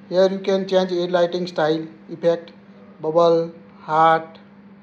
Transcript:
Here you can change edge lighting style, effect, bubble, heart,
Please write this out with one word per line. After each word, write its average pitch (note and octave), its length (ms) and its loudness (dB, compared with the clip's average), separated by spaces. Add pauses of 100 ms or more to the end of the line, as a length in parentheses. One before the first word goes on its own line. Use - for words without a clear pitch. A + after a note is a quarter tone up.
Here F#3 180 2
you F#3+ 120 -2
can F#3+ 280 -2
change F#3 240 0
edge F3 200 -4
lighting F3 340 0
style, D#3+ 400 -2 (240)
effect, E3+ 420 -4 (480)
bubble, E3 540 2 (280)
heart, D#3+ 580 2 (440)